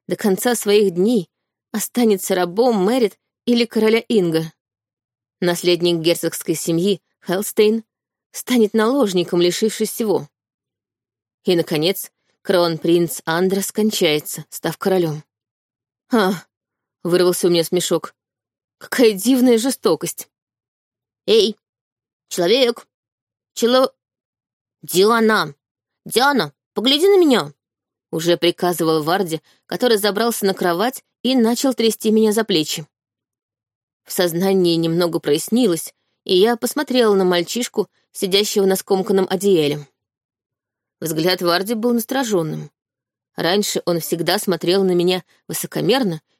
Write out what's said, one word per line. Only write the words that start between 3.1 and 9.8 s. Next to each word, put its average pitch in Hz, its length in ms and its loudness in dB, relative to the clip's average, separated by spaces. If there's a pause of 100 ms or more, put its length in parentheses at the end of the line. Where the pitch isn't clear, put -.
или 233 220 2
короля 220 340 2
Инга. 165 520 0 (880)
Наследник 175 600 0
герцогской 165 540 -2
семьи 170 480 -2 (240)
Хелстейн 214 580 0 (480)
станет 226 420 0
наложником, 208 640 0
лишившись 202 500 0